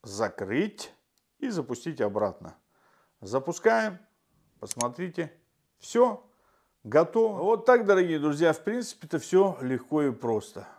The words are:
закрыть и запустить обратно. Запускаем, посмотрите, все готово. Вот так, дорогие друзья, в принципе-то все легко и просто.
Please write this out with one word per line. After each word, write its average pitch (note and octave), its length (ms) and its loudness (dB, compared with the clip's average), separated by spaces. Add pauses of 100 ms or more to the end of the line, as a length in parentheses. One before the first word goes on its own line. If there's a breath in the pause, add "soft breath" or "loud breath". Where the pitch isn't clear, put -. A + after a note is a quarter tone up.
закрыть G#2+ 920 -4 (460)
и C4+ 100 -6
запустить C#3 500 -8
обратно. G2+ 560 -2 (640)
Запускаем, F3 760 0 (640)
посмотрите, C#3+ 720 -6 (460)
все A#3 440 0 (640)
готово. F3 560 2
Вот G#3 240 0
так, A#3+ 200 6
дорогие F3+ 340 4
друзья, D3+ 340 2
в D#3+ 100 -6
принципе-то G#3+ 560 -6
все F#3 420 2
легко C3 420 -2
и C#3 80 2
просто. A2+ 560 -4 (120)